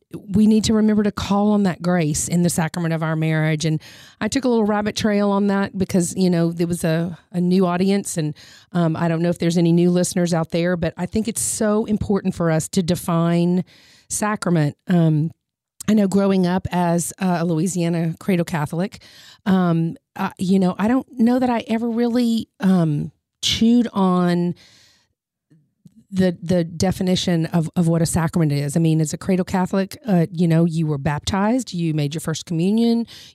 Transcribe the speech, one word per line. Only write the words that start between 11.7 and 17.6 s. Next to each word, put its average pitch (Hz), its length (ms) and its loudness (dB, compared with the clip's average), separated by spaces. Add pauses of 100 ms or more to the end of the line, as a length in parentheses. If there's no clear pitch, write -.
important 190 500 -2
for 170 160 0
us 160 180 0
to 196 120 0
define 170 840 0 (440)
sacrament. 175 680 -2 (100)
Um, 160 460 2 (560)
I 214 60 4
know 208 120 4
growing 196 400 2
up 180 240 -2
as 175 480 0
a 175 260 0
Louisiana 170 760 -2